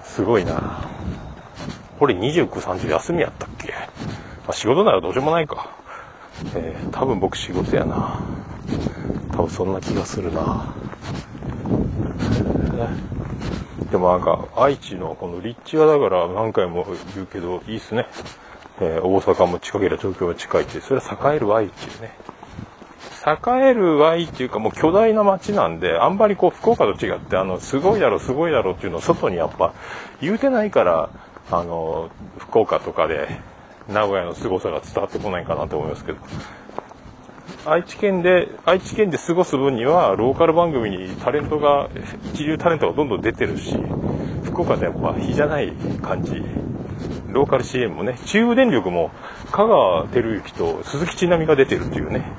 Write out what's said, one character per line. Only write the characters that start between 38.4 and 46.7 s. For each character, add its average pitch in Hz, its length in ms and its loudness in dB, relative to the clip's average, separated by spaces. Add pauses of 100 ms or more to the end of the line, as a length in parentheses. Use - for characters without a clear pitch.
愛 185 140 6
知 - 160 -10
県 208 140 4
で 143 80 0
過 - 160 0
ご 175 100 4
す 151 140 0
分 135 180 2
に 113 80 0
は、 139 320 6
ロ 113 160 4
ー 131 60 0
カ 165 80 6
ル 165 80 6
番 170 180 4
組 117 180 0
に 92 280 -6
タ - 140 -2
レ 147 100 0
ン 139 80 -4
ト 151 100 0
が、 143 300 4 (440)
一 151 120 -4
流 156 120 0
タ - 120 2
レ 165 80 2
ン - 20 -4
ト 104 80 2
が 85 60 2
ど 143 100 2
ん 143 60 -2
ど 101 80 0
ん 87 40 -4
出 107 120 2
て - 120 0
る 82 120 -2
し、 - 200 -4 (680)
福 - 160 -4
岡 151 160 2
で - 80 0
や 85 60 0
っ - 20 -6
ぱ - 200 -2
比 - 200 -2
じ 147 100 2
ゃ 151 40 2
な 151 120 0
い 92 140 -2 (280)
感 92 220 -4
じ。 - 180 -4 (840)